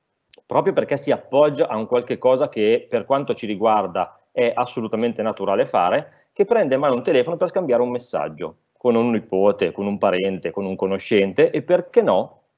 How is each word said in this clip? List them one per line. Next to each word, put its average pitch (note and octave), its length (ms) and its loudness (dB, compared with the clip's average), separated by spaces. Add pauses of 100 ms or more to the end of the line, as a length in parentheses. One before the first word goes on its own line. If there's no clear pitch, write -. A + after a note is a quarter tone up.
(460)
proprio C#3+ 280 0
perché C#3+ 240 -2
si - 120 -6
appoggia C#3 600 2
a A2 80 -4
un A2 100 -6
qualche B2 300 -2
cosa C3 320 2
che A2+ 400 0
per A2 160 -2
quanto C3+ 280 -2
ci - 120 -10
riguarda G2 760 -2 (140)
è A#2+ 200 0
assolutamente A#2 680 -4
naturale G2+ 440 -2
fare, - 680 -2
che G3+ 100 0
prende F#3+ 300 2
in C3+ 80 0
mano C#3 140 2
un - 80 -4
telefono D#3+ 340 0
per F#3 100 0
scambiare E3 340 0
un B2 100 -2
messaggio D#2+ 640 -8 (160)
con A#2+ 220 2
un A#2 100 2
nipote, G2+ 640 0
con G2+ 140 -6
un G2+ 120 -4
parente, F#2 540 -2
con G2 140 -6
un F#2+ 100 -6
conoscente G2 760 0
e D3+ 120 -4
perché F3 400 0
no A#2 380 0 (180)